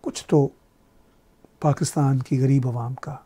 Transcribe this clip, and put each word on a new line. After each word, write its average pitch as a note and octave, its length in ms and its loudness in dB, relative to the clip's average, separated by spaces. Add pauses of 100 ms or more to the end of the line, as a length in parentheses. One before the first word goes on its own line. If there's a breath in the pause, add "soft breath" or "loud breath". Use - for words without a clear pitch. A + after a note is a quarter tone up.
कुछ - 240 -10
तो D3 160 4 (1160)
पाकिस्तान C#3 580 0
की C3+ 160 -2
गरीब C3 300 2
आवाम A#2+ 300 -6
का - 180 -12 (120)